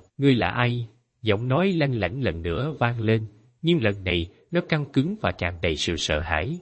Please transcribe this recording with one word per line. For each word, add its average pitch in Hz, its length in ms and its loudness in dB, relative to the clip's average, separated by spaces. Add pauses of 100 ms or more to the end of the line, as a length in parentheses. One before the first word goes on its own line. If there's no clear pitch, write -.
(180)
ngươi 139 160 6
là 92 140 2
ai?" 120 400 0 (340)
Giọng 110 260 0
nói 175 240 2
lanh 139 280 0
lảnh 98 220 -2
lần 85 200 -2
nữa 123 360 -2
vang 120 220 0
lên, 110 260 2 (360)
nhưng 165 200 2
lần 101 220 0
này 87 220 0 (240)
nó 170 180 0
căng 151 240 0
cứng 165 280 0
và 90 120 0
tràn 87 300 -6
đầy 82 140 2
sự 85 200 -2
sợ 78 240 -2
hãi. 82 420 -4